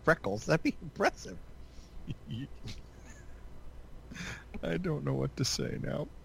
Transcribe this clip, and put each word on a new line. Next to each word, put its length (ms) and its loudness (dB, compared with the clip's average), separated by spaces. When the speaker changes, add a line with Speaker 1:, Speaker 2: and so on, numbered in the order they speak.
Speaker 1:
freckles. 400 6
That'd 180 8
be 180 4
impressive. 560 2
Speaker 2:
<laughs> 80 -2
I 140 4
don't 280 0
know 80 4
what 240 2
to 80 4
say 360 0
now. 260 0